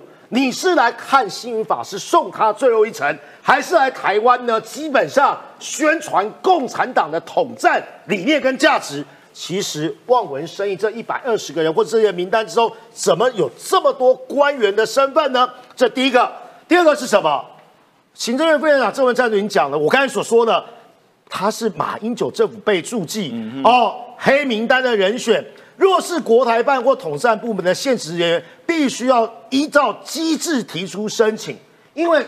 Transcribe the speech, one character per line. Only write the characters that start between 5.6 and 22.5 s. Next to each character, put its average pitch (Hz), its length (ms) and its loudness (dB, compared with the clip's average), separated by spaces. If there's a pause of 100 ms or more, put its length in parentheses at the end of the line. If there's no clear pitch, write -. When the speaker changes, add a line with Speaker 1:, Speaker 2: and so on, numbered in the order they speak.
Speaker 1:
传 190 280 -2 (160)
共 339 240 2
产 214 260 -4
党 185 160 0
的 160 120 -4
统 143 360 -4
战 302 260 0 (220)
理 180 180 -4
念 285 160 2
跟 262 180 0
价 285 200 4
值。 143 260 -8 (320)
其 180 240 -6
实 151 320 -6 (140)
望 226 260 0
文 139 140 -6
生 196 220 -6
义 196 80 -4
这 214 160 -2
一 226 100 -10
百 - 240 -6
二 233 100 0
十 - 160 -8
个 160 120 -2
人 160 100 0
或 220 100 2
者 - 60 -2
这 226 100 2
些 214 120 4
名 180 180 -6
单 220 160 0
之 160 80 -14
中， 226 180 2 (200)
怎 175 260 0
么 226 140 2
有 175 260 -2
这 370 240 0
么 285 100 4
多 254 220 2
官 285 460 0
员 202 160 2
的 220 100 2
身 269 260 0
份 294 200 0
呢？ 247 180 2 (260)
这 247 140 2
第 254 160 -2
一 269 60 2
个。 240 200 2 (360)
第 330 100 4
二 359 60 4
个 302 120 6
是 240 120 -8
什 202 120 2
么？ 151 240 0 (680)
行 233 240 -4
政 320 100 2
院 302 120 2
副 311 80 0
院 285 120 4
长 208 140 0
郑 269 100 0
文 247 120 2
灿 247 160 2
已 220 40 0
经 202 140 0
讲 151 220 2
了， 147 60 -2
我 151 120 2
刚 254 100 4
才 277 80 2
所 190 160 -4
说 233 220 4
的， 185 180 2 (640)
他 190 220 -4
是 220 260 -4
马 113 220 -4
英 220 180 -6
九 151 140 -2
政 220 180 0
府 226 120 -12